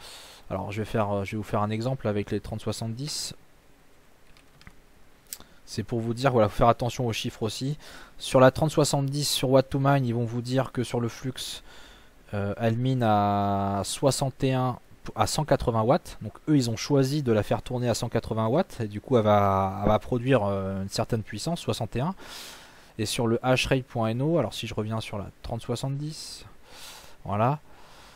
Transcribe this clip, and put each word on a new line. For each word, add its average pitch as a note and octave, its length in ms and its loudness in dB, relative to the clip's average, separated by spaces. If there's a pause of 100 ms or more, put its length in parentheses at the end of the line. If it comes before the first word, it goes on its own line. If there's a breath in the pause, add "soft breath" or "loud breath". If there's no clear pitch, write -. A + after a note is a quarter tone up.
(500 loud breath)
alors F#2+ 220 -6
je G#2+ 100 -6
vais G#2 40 -4
faire, G#2 260 -2
euh, G2+ 140 0
je - 80 -8
vais A2 40 -4
vous G#2 60 -6
faire G#2+ 180 0
un G#2 80 0
exemple A#2 380 -4
avec G#2 240 -2
les G#2 80 -2
trente G#2+ 220 -10
soixante-dix. A#2 720 -6 (2250 loud breath)
C'est - 160 -6
pour A#2+ 160 -2
vous A2+ 160 -2
dire, B2+ 160 2
voilà, A2 180 6
faut - 80 -14
faire A#2+ 120 6
attention B2 360 0
aux A2+ 80 0
chiffres - 300 -6
aussi. C3 340 -4 (400 loud breath)
Sur - 220 4
la C3 100 12
trente D3+ 220 0
soixante-dix, C#3+ 580 2
sur - 220 0
What C3 100 8
to - 180 0
Mine, C3+ 280 4
ils A2+ 80 0
vont A#2+ 100 0
vous A#2 160 -4
dire B2+ 300 -2
que B2+ 100 -2
sur A#2+ 180 -2
le A#2+ 80 0
Flux, - 540 -8 (720 loud breath)
euh, G2+ 240 -2
elle A2+ 200 0
mine B2+ 260 0
à G2+ 800 2
soixante - 600 -2
et C3 120 2
un, B2+ 240 -2 (360)
à G#2+ 100 4
cent - 180 0
quatre-vingts A#2+ 380 2
watts. B2+ 400 2
Donc G#2+ 120 -10 (140)
eux, D#3 80 6
ils B2 140 4
ont A2+ 60 -2
choisi C#3 480 2
de A#2+ 80 2
la G#2+ 100 4
faire A2 220 0
tourner B2 260 -2
à A2+ 60 2
cent A#2+ 140 -4
quatre-vingts A2 380 -2
watts. D3+ 320 0
Et A2+ 80 -4
du G#2 140 -8
coup, B2+ 160 2
elle A2 60 4
va, G2 580 4
elle G2+ 80 4
va G#2+ 80 6
produire, B2 460 2
euh, G2 400 -2
une F#2+ 60 -8
certaine A2 340 -2
puissance, D#3+ 380 -6
soixante A2 340 -4
et A#2+ 60 -2
un. E3+ 120 -2 (840 loud breath)
Et G#2 80 -2
sur - 180 -2
le A2+ 160 2
hashrate B2+ 440 2
point A2 240 -2
N A#2+ 120 -2
O, D#3+ 160 2
alors G#2+ 160 0
si - 140 -8
je - 80 -8
reviens A2 240 -4
sur - 180 -8
la F#2 100 -8 (140)
trente A2+ 200 -8
soixante-dix, C#3 840 -8 (800 loud breath)
voilà, A2+ 340 0 (560 loud breath)